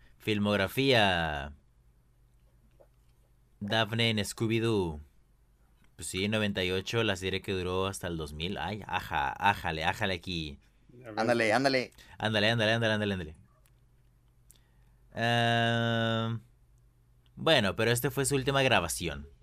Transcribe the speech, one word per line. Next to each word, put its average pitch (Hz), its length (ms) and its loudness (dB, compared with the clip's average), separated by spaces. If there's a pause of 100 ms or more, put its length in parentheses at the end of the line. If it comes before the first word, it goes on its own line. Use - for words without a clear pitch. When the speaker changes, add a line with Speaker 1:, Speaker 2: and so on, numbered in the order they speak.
(180)
Speaker 1:
Filmografía. 98 1300 2 (2000)
Daphne 113 500 0
en 107 80 0
Scooby-Doo. 107 840 0 (960)
Pues - 120 -14
sí, 95 200 -2
noventa 104 360 0
y 90 80 0
ocho, 98 320 -2
la 101 120 0
serie 92 260 -4
que 101 100 -4
duró 92 340 -2
hasta 98 220 -6
el 85 80 -4
dos 78 160 -8
mil. 82 260 -6
Ay, 95 280 -8
aja, 76 460 -4
ájale, 85 520 0
ájale 95 300 -2
aquí. 82 440 -8 (460)
Speaker 2:
A 113 60 -16
ver. 107 100 -6
Speaker 3:
Ándale, 117 320 2
ándale. 127 400 2 (260)
Speaker 1:
Ándale, 110 320 2
ándale, 113 220 2
ándale, 113 220 2
ándale, 104 200 0
ándale. 82 200 -8 (1800)
Ah, 117 1200 0 (1000)
bueno, 110 400 4
pero 113 140 2
este 120 200 0
fue 139 140 0
su 143 100 0
última 135 280 2
grabación. 85 640 0 (140)